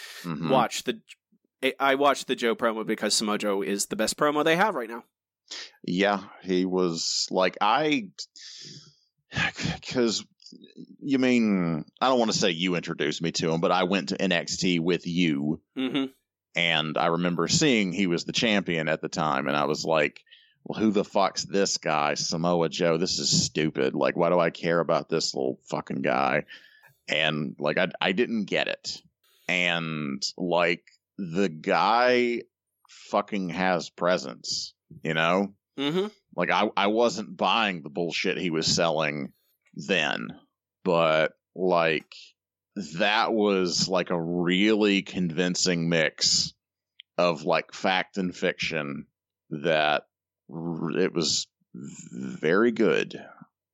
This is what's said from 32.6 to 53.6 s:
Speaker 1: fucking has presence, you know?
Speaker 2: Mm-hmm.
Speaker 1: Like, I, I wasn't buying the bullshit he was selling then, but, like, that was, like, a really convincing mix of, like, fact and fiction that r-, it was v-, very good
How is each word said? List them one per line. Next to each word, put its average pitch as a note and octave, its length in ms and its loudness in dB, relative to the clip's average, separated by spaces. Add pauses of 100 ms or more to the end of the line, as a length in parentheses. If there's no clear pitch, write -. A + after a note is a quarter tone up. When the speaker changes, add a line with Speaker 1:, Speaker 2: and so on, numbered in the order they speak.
Speaker 1:
fucking G2+ 380 -2
has F2 400 0
presence, - 840 -4 (280)
you D#2+ 120 -2
know? F#2 400 2 (240)
Speaker 2:
Mm-hmm. E3 300 0 (280)
Speaker 1:
Like, F2 140 0
I, F#2+ 260 2
I G2 120 2
wasn't G#2+ 480 0
buying G2 460 0
the D#2 80 -14
bullshit E2+ 480 -2
he F2 120 -2
was D#2+ 160 0
selling D#2 640 0 (420)
then, C#2+ 540 -2 (560)
but, D#2+ 480 2 (240)
like, E2+ 540 0 (880)
that G#2 360 2
was, F#2+ 540 0
like, F#2 220 0
a F2 100 -2
really F#2+ 800 2
convincing F2+ 840 0
mix - 640 0 (640)
of, E2+ 260 2
like, E2 300 0
fact F#2 420 0
and F#2 180 -4
fiction D2+ 720 -4 (440)
that D2+ 540 0 (460)
r-, E2 480 -6
it F2+ 140 2
was - 360 -2 (260)
v-, B1+ 640 -12
very G2+ 320 4
good D#2+ 480 0 (540)